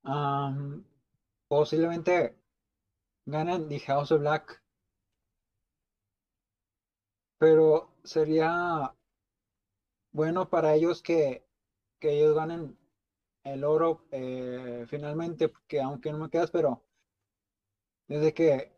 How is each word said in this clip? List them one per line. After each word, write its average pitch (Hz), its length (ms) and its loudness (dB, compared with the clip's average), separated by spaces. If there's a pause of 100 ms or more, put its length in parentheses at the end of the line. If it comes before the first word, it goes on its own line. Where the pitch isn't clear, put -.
Am, 143 800 -4 (640)
posiblemente 165 880 0 (920)
ganen 156 420 -4
The 143 120 -6
House 143 300 -2
of 151 100 4
Black. 147 420 -4 (2750)
Pero 156 560 6 (100)
sería 160 920 -2 (1160)
bueno 165 380 -2
para 156 240 2
ellos 165 300 2
que, 151 420 0 (540)
que 151 140 -2
ellos 151 220 4
ganen 160 400 -6 (680)
el 139 200 -8
oro, 160 480 0
eh, 127 760 -8
finalmente, 156 600 -4
porque - 320 -6
aunque 143 300 -6
no 151 60 -8
me 160 140 -8
quedas, 165 180 0
pero - 340 0 (1200)
desde 151 260 0
que 147 440 2